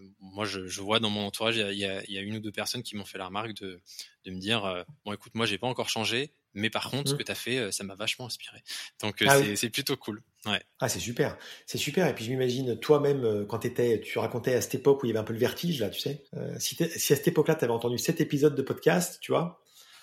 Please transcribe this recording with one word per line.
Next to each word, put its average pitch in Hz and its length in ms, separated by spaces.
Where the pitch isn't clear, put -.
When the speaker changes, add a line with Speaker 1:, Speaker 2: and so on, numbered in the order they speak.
Speaker 1:
moi, 98 240
je, 95 240
je 92 120
vois 107 200
dans 110 100
mon 104 160
entourage, 113 300
il 113 40
y 104 40
a, 101 80
il 101 60
y 101 80
a, 98 180
il 104 100
y 98 40
a - 20
une 104 160
ou 110 40
deux 107 120
personnes 113 320
qui - 120
m'ont 98 80
fait - 140
la 95 80
remarque 104 280
de, 95 260
de 95 60
me 92 80
dire, 104 260
euh, « 90 200
Bon, 104 80
écoute, - 220
moi, 113 120
j'ai 101 120
pas 117 80
encore 123 220
changé, 117 440
mais 104 160
par 101 200
contre, 135 180
ce 139 60
Speaker 2:
Mmh. 143 40
Speaker 1:
que 123 60
t'as 101 100
fait, 120 240
euh, 104 140
ça - 100
m'a 95 140
vachement 113 300
inspiré. » - 360
Donc, 107 200
euh, 107 60
Speaker 2:
Ah 139 120
Speaker 1:
c'est, 143 80
Speaker 2:
oui. 101 80
Speaker 1:
c'est 117 140
plutôt 139 260
cool. 107 260
Ouais. 104 160
Speaker 2:
Ah, 127 80
c'est 92 120
super. 117 360
C'est - 120
super. 180 280
Et 120 80
puis, 113 120
je 117 40
m'imagine 127 480
toi-même, 143 460
euh, 104 220
quand 110 140
t'étais, 120 420
tu - 180
racontais 113 340
à 117 60
cette - 160
époque 139 260
où 131 40
il - 20
y 113 40
avait 107 60
un 110 60
peu 113 80
le 113 80
vertige, 139 400
là, 101 100
tu - 100
sais. 143 240
Euh, 87 240
si - 160
t'es, 165 140
si - 220
à 135 40
cette - 120
époque-là, 156 280
t'avais 123 160
entendu 120 260
cet - 220
épisode 143 340
de 139 80
podcast, 160 600
tu 131 100
vois, 160 320